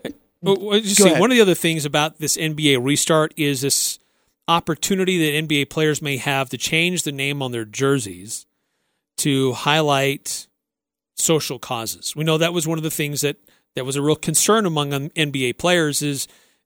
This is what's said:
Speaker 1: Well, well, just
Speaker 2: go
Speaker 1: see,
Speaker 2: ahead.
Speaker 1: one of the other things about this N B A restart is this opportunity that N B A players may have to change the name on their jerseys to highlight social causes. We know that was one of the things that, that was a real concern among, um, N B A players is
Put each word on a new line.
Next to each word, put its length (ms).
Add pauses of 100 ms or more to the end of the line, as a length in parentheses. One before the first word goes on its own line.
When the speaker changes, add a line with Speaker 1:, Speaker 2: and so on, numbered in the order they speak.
(420)
Speaker 1:
Well, 180
well, 200
just 180
Speaker 2:
go 60
Speaker 1:
see, 80
Speaker 2:
ahead. 100
Speaker 1:
one 80
of 60
the 60
other 120
things 320
about 340
this 180
N 160
B 200
A 60
restart 580
is 240
this 380 (480)
opportunity 720
that 180
N 80
B 160
A 40
players 360
may 160
have 320
to 80
change 460
the 80
name 300
on 100
their 140
jerseys 840 (720)
to 360
highlight 920 (680)
social 440
causes. 560
We 80
know 160
that 140
was 140
one 120
of 40
the 60
things 320
that, 160 (380)
that 100
was 100
a 60
real 140
concern 500
among, 280
um, 220
N 140
B 160
A 80
players 480
is 260 (380)